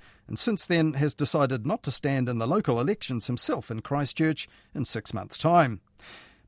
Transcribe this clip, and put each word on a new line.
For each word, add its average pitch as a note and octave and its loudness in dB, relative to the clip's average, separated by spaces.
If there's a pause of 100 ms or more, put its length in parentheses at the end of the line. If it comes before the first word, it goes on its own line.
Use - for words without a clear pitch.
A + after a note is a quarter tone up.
(260)
and A#2 -6
since - 2
then D#3+ 2
has C#3 0
decided C3+ 0
not F#3+ -2
to - -4
stand C3+ 0
in A#2+ -2
the A2+ -2
local C#3+ 2
elections C3 -2
himself C3 -2
in A2 -6
Christchurch D3 -2 (260)
in D3+ -4
six - -2
months' - -6
time. D#3 4 (640)